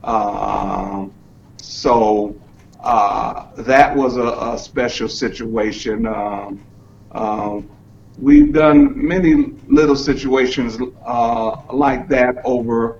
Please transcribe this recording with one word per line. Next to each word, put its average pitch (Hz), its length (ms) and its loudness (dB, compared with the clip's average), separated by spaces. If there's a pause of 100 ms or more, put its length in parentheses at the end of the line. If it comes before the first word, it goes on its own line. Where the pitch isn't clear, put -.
Um, 101 1080 -4 (440)
so, 107 760 0 (460)
uh, 110 680 -2 (100)
that 135 400 2
was 127 200 0
a, 120 100 -2
a 117 320 -6
special - 500 -4
situation. 113 960 -4
Um, 101 540 -6 (520)
um, 107 580 -6 (480)
we've 147 340 6
done 147 420 6
many 156 600 2 (140)
little 143 280 4
situations, 127 800 -2 (300)
uh, 117 680 -2
like 131 360 0
that 123 360 0
over 117 560 -2